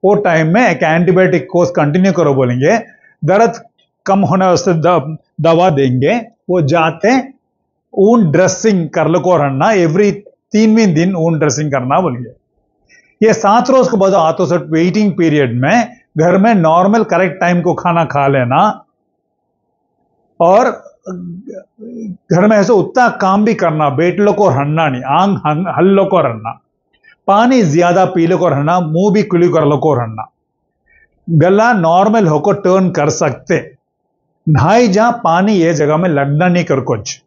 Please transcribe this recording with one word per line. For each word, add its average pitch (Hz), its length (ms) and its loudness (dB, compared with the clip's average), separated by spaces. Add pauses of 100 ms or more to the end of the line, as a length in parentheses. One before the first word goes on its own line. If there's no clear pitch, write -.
वो 196 100 4
time 170 400 0
में 240 140 2
एक 175 140 -2
एंटीबायोटिक 175 680 0
कोर्स 175 200 0
continue 175 420 0
करो 151 220 0
बोलेंगे, 127 440 0 (460)
दर्द 208 380 0 (440)
कम 196 140 0
होने 190 260 0
वास्ते 180 280 0
द-, 160 420 -2 (240)
दवा 165 300 2
देंगे। 139 480 0 (320)
वो 180 100 0
जाते 165 580 0 (800)
वुंड 208 340 2
dressing 180 560 0
कर 156 200 -2
लो 175 120 0
को 180 160 0
रहना, 143 300 -2
every 190 460 0 (400)
तीनवीं 220 420 2
दिन 175 200 0
वुंड 165 240 -2
dressing 147 340 -2
करना 135 280 -2
बोलेंगे। 127 300 -6 (960)
ये 220 60 4
सात 233 380 0
रोज 262 180 2
के 233 80 -4
बाद 190 180 2
आते 165 320 0
सो 160 100 -2
waiting 170 560 0
period 147 480 0
में 202 320 -2 (260)
घर 175 200 2
में 226 160 2
normal 185 500 2
correct 185 360 -2
time 175 200 0
को 170 140 0
खाना 170 300 -2
खा 143 240 -2
लेना 139 560 0 (1600)
और 190 240 4 (1700)
घर 180 140 4
में 214 100 4
ऐसे 202 160 2
उतना 233 360 2
काम 202 360 0
भी 226 100 0
करना, 156 360 -2
बैठ 165 280 -2
लो 202 140 2
को 202 160 2
रहना 147 400 -2
नहीं, 127 140 -6
आंग 170 360 0
हंग-, 151 400 -4
हल 160 60 2
लो 196 200 2
को 190 160 0
रहना, 117 400 -6 (680)
पानी 233 360 2
ज्यादा 175 420 2
पी 180 220 -2
लो 180 120 0
को 175 100 0
रहना, 151 320 0
मुंह 175 340 0
भी 214 80 2
कुली 175 260 0
कर 156 160 0
लो 147 120 2
को 151 180 0
रहना, 110 380 -8 (1000)
गला 190 420 4
normal 196 540 2
हो 151 140 0
को 202 120 0
turn 190 380 0
कर 147 180 -2
सकते, 151 680 -4 (720)
नहाई 196 400 2
जा 214 220 0
पानी 185 420 0
ये 170 220 2
जगह 151 220 0
में 180 120 -2
लगना 147 400 0
नहीं 175 160 0
कर 143 160 -2
कुछ। 120 460 -8